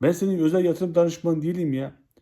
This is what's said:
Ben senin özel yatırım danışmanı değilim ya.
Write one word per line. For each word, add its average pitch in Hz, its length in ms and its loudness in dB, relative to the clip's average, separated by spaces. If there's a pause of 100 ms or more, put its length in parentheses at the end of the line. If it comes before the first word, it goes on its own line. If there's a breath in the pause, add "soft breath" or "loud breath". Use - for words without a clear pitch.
Ben 156 100 4
senin 190 260 -2
özel 165 260 2
yatırım 170 300 -2
danışmanı 170 480 0
değilim 170 300 -2
ya. 135 240 -6 (260)